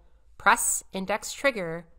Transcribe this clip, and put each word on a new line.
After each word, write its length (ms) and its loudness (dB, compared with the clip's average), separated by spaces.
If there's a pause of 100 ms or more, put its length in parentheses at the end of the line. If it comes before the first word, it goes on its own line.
(380)
"Press 440 2 (100)
index 420 -4
trigger 520 -2 (120)